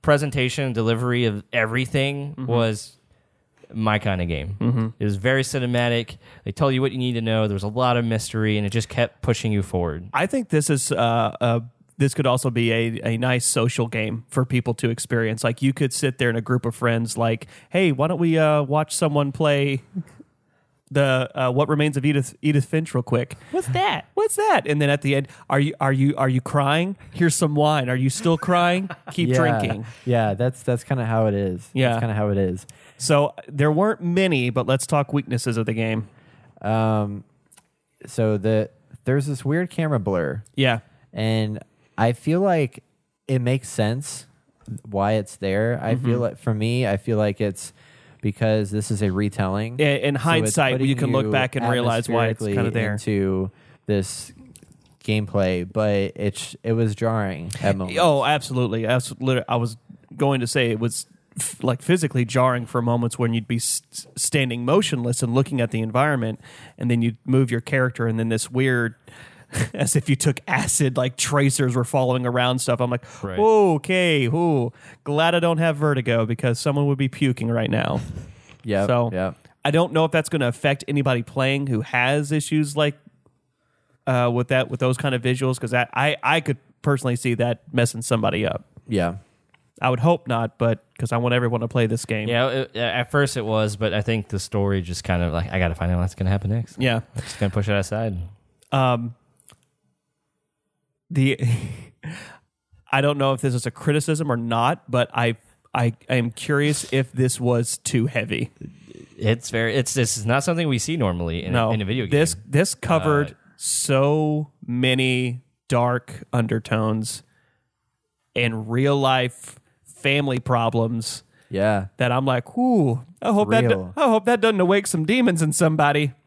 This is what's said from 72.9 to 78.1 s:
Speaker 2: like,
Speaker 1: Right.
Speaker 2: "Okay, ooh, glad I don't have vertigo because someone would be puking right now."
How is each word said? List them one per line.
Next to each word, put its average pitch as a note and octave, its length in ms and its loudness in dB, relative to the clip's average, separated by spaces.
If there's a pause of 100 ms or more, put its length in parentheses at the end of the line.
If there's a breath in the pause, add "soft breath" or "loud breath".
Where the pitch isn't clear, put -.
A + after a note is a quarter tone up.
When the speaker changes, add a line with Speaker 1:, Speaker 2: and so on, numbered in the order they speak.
Speaker 2:
like, B2 140 -4 (180)
Speaker 1:
Right. G2 160 -4
Speaker 2:
"Okay, F#3 840 4
ooh, D3 480 0 (320 loud breath)
glad D#3+ 300 2
I F3 40 4
don't E3 200 2
have E3 180 2
vertigo B2 480 2
because A#2 340 -2
someone C#3+ 280 0
would C#3 100 0
be C3+ 100 0
puking B2+ 420 -2
right A#2 200 0
now." A#2 320 0 (640 loud breath)